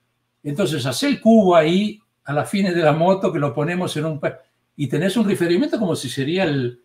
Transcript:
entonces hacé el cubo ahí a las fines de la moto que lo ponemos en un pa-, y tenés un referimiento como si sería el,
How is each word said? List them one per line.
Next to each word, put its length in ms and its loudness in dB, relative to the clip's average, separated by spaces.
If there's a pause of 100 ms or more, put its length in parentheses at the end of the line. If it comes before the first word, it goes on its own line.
(440)
entonces 420 -2
hacé 220 -2
el 140 -2
cubo 340 6
ahí 460 2 (240)
a 80 -8
las 160 -2
fines 260 -2
de 60 0
la 100 4
moto 400 0
que 80 -4
lo 140 -2
ponemos 420 -4
en 100 -4
un 140 -6
pa-, 200 -6 (360)
y 120 -4
tenés 280 -2
un 120 2
referimiento 500 0
como 180 -2
si 140 -8
sería 340 -2
el, 420 -4